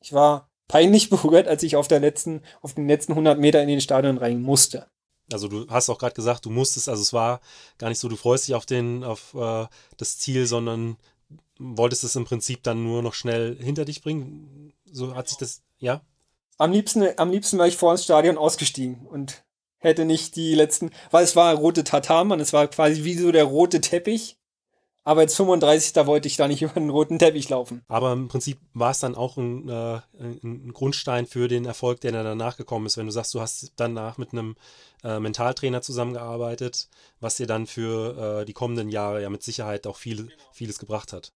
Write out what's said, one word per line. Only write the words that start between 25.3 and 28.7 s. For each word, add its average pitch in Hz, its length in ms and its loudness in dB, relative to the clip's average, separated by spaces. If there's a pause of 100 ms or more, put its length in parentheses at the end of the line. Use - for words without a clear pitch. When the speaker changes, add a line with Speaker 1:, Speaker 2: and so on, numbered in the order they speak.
Speaker 1:
fünfunddreißigster 156 720 4
wollte 147 220 2
ich - 80 -6
da 143 120 2
nicht 143 140 -2
<laughs> - 0 -
über 156 100 -4
den 156 160 -2
roten 151 300 0
Teppich 151 320 4
laufen. 123 380 -6
Speaker 2:
Aber 123 240 0
im 127 160 -4
Prinzip 135 300 -6 (140)